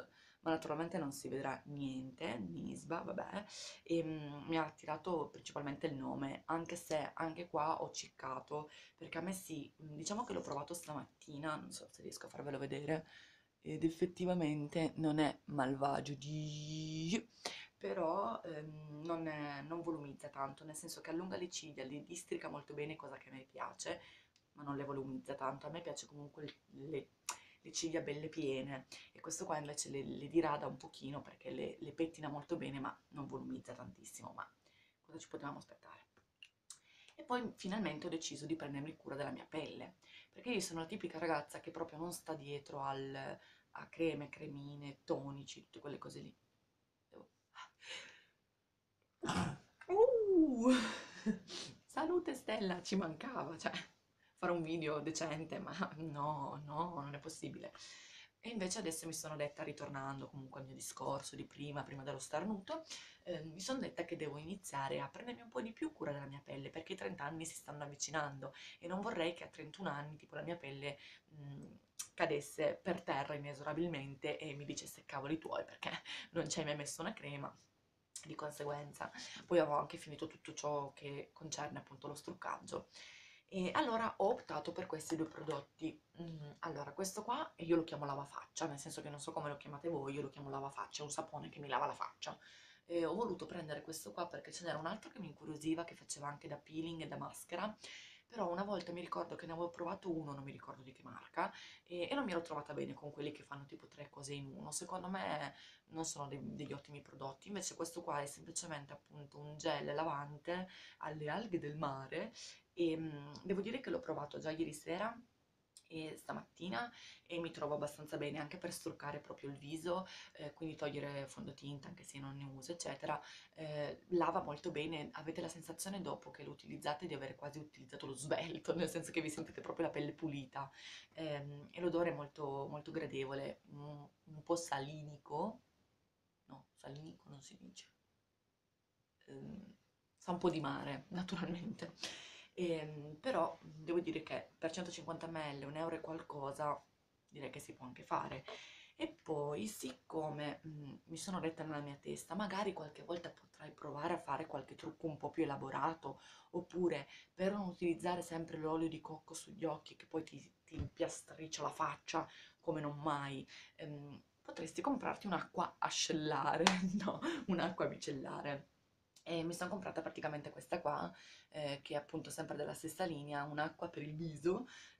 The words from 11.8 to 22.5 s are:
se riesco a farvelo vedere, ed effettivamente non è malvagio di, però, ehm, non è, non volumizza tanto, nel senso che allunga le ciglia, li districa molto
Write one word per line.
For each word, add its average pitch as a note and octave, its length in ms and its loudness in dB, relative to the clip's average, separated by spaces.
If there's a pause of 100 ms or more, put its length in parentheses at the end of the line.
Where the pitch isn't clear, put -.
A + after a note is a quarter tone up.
se - 120 -16
riesco - 240 -6
a - 40 -14
farvelo C#3 280 -2
vedere, C#3+ 480 0 (540)
ed D#3 240 2
effettivamente D#3+ 1120 4
non D#3 220 6
è D3 280 6
malvagio C#3 680 4
di, D#3 1160 0 (460)
però, G3 680 2
ehm, D3+ 600 -8
non E3 240 0
è, D3 340 -2
non E3 200 -2
volumizza D3 460 -2
tanto, C#3 360 -4
nel D#3 120 -8
senso D#3+ 240 -8
che - 100 -6
allunga F#3 260 0
le F3+ 140 -2
ciglia, C#3 340 -6
li C#3+ 200 -4
districa E3+ 440 -4
molto D3 260 -6